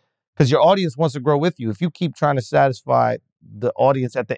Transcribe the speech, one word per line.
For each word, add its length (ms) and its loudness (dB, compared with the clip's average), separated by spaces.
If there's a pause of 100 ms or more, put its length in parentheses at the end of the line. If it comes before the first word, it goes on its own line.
(360)
'Cause 140 2
your 120 2
audience 340 2
wants 180 -2
to 60 -8
grow 180 0
with 200 -2
you. 120 -6
If 100 -8
you 100 -2
keep 240 -6
trying 220 0
to 60 -4
satisfy 720 0 (260)
the 340 -6
audience 400 0
at 120 -4
the 100 -6